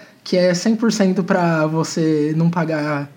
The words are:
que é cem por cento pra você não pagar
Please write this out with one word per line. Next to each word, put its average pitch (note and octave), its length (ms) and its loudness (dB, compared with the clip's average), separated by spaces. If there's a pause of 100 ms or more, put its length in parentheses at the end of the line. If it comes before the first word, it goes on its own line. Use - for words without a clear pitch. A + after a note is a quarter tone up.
(240)
que - 140 -2
é F3+ 160 4
cem A3 220 0
por A3+ 160 0
cento F#3+ 320 2
pra E3+ 440 2
você D#3 680 0
não E3 120 2
pagar D3+ 680 -4